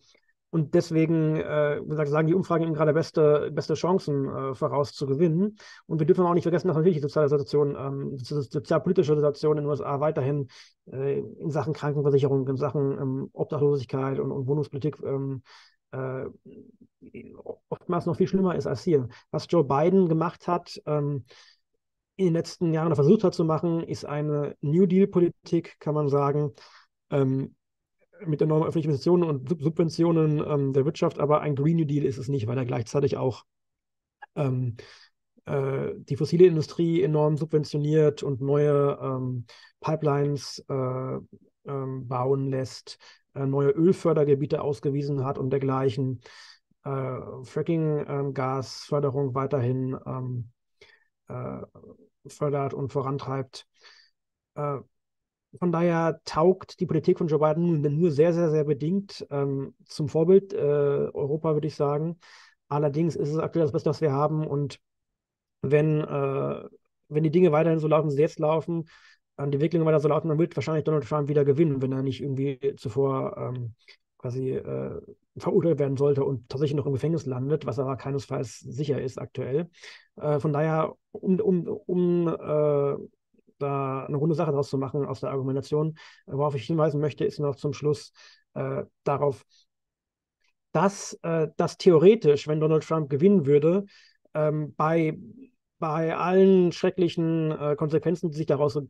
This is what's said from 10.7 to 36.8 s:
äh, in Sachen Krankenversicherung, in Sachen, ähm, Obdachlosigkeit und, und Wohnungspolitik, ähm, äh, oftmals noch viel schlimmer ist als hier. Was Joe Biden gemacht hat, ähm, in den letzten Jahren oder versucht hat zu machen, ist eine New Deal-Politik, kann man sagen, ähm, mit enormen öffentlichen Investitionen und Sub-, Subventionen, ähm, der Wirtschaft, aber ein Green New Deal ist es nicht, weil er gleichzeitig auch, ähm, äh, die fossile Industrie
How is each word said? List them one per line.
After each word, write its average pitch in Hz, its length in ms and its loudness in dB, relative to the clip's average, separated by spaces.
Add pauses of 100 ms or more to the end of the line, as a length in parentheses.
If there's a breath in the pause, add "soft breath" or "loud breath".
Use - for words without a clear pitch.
äh, 139 280 -2
in 147 300 -8
Sachen 147 220 -2
Krankenversicherung, 139 760 0
in 135 100 -2
Sachen, 139 360 -2
ähm, 135 400 -6
Obdachlosigkeit 139 880 -2
und, 131 120 -4
und 135 140 -4
Wohnungspolitik, 143 560 -4
ähm, 135 400 -6 (500 soft breath)
äh, 131 340 -8 (1400)
oftmals 175 340 -6
noch 175 120 -2
viel 185 120 0
schlimmer 190 260 0
ist 143 120 -4
als 135 160 -4
hier. 139 260 2 (220 loud breath)
Was 156 180 -6
Joe 170 160 2
Biden 170 460 4
gemacht 160 360 -2
hat, - 380 -4
ähm, 147 400 -2 (960 soft breath)
in 190 60 2
den 175 100 4
letzten 165 380 -2
Jahren 160 140 0
oder 160 100 2
versucht 180 280 6
hat 175 100 4
zu 175 100 0
machen, 165 380 0
ist - 240 -8
eine 147 560 -4
New 160 240 4
Deal-Politik, 175 960 2
kann 151 140 -4
man 151 140 0
sagen, 143 440 0 (580 loud breath)
ähm, 135 440 0 (680)
mit 151 160 -2
enormen 156 260 2
öffentlichen 151 220 -2
Investitionen 175 340 2
und 139 280 -2
Sub-, 170 100 -2
Subventionen, 160 840 2
ähm, 139 260 0
der 135 140 2
Wirtschaft, 160 320 -2
aber 147 240 2
ein 147 120 -2
Green 151 220 2
New 165 80 2
Deal 143 220 0
ist 120 100 -4
es 120 120 -10
nicht, 139 180 -2
weil 123 100 -2
er 131 80 -2
gleichzeitig 135 540 -2
auch, 131 260 -4 (880)
ähm, 127 420 -2 (680 loud breath)
äh, 139 540 -4
die - 180 -6
fossile 165 300 6
Industrie 165 560 2